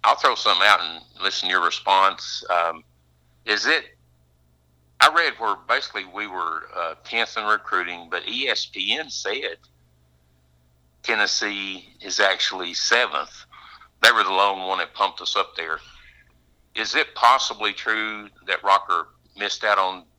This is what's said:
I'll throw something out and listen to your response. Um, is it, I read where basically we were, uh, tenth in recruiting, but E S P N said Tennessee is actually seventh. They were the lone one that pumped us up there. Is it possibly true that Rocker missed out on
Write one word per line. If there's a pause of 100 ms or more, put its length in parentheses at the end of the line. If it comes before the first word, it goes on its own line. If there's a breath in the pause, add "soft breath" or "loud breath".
I'll
throw
something
out
and (180)
listen
to
your
response.
Um, (600)
is
it, (1040)
I
read
where (120)
basically
we
were,
uh,
tenth
in
recruiting,
but
E
S
P
N
said (1500)
Tennessee (120)
is
actually
seventh. (580 loud breath)
They
were
the
lone
one
that
pumped
us
up
there. (960 loud breath)
Is
it
possibly
true (180)
that
Rocker (280)
missed
out
on (140)